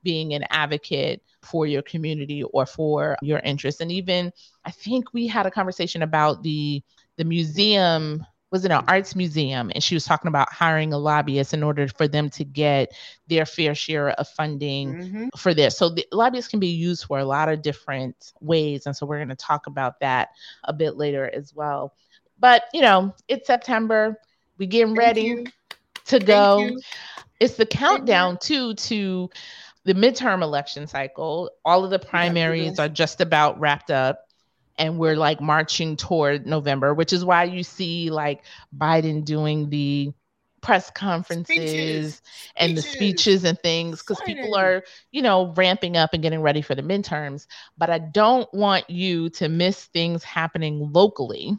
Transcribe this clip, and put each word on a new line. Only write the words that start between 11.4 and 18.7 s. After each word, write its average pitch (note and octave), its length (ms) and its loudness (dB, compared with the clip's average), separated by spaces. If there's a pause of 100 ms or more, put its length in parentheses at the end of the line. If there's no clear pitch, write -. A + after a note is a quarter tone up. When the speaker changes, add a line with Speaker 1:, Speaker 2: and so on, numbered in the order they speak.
Speaker 1:
in D#3 100 -2
order C#3+ 240 0
for D3 200 -2
them D3+ 240 0
to - 120 -8
get C#3+ 480 0 (360)
their D#3+ 180 2
fair D#3 300 -2
share D3 340 -2
of - 180 -4
funding C#3 680 -6
Speaker 2:
Mm-hmm. F#3 320 -10 (100)
Speaker 1:
for F3+ 160 2
this. D3 240 4
So F3 120 2
the E3 220 -6
lobbyists A#3 380 0
can G#3+ 100 -2
be F#3+ 80 0
used E3+ 380 -2
for C#3 140 -4
a C#3 60 -2
lot C#3+ 240 0
of D3+ 120 -2
different C#3 800 -8
ways. D3+ 440 -2